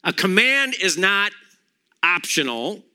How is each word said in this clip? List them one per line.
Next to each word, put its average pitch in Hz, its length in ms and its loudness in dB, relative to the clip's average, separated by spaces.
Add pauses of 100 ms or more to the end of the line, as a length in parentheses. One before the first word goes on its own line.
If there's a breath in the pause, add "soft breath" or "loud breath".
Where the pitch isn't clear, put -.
A 170 80 -2
command 254 680 2
is 175 160 0
not 202 360 0 (680)
optional. 151 840 -2 (100)